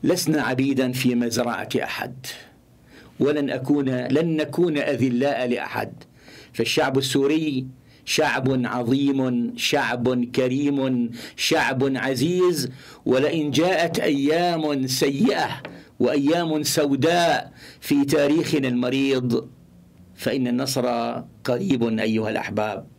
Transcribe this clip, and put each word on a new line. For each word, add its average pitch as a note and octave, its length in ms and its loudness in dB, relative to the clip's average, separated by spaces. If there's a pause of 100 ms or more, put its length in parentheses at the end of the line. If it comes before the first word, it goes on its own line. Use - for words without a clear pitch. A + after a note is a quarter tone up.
لسنا D#3 380 2
عبيداً C3 500 0
في B2 240 0
مزرعة A#2+ 540 -2 (140)
أحد، - 300 -8 (1040)
ولن C#3+ 300 0
أكون، C3 400 0
لن C3 460 0
نكون D#3 420 0
أذلاء B2+ 680 0
لأحد. G#2+ 460 -4 (600)
فالشعب C3+ 440 0
السوري C#3 680 0 (400)
شعب C3 600 0
عظيم، B2 920 0
شعب B2 680 0
كريم، C3 840 0 (260)
شعب C3+ 600 0
عزيز، C#3 760 0 (340)
ولئن D3 460 2
جاءت E3 480 0
أيام D3+ 880 2
سيئة C#3 760 0 (360)
وأيام D3+ 640 2
سوداء D3+ 880 2 (300)
في C#3+ 240 2
تاريخنا D3 640 2
المريض B2+ 840 0 (680)
فإن B2+ 320 -2
النصر B2 400 -2 (560)
قريب A#2 560 0
أيها A2 300 0
الأحباب. G#2+ 560 -4 (140)